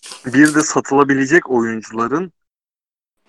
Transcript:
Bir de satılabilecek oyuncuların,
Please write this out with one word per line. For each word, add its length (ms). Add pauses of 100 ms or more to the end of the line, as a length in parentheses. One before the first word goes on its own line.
(260)
Bir 280
de 60
satılabilecek 880
oyuncuların, 840 (960)